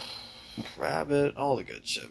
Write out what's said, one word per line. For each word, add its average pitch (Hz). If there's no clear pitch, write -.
rabbit, 143
all 135
the 95
good -
shit, -